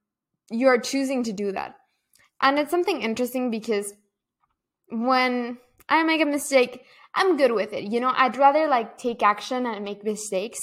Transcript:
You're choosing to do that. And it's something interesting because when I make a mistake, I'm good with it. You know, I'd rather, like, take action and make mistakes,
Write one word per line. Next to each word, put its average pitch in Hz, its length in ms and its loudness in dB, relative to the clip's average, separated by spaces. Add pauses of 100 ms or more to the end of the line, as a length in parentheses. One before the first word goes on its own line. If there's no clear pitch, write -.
(500)
You're 247 280 4
choosing 269 440 -2
to 226 100 -6
do 202 200 -4
that. - 240 -8 (680)
And 277 160 2
it's 294 120 0
something 349 300 0
interesting 247 500 -2
because 214 440 -4 (960)
when 247 680 0 (320)
I 311 140 4
make 320 180 2
a 311 60 2
mistake, 277 580 0 (300)
I'm 370 240 2
good 254 140 4
with 208 200 -2
it. 190 120 -6
You 226 160 -2
know, 254 140 0
I'd 254 220 2
rather, 285 320 4
like, 240 300 0
take 240 240 -4
action 226 420 0
and 214 180 -6
make 202 220 -10
mistakes, 208 580 -6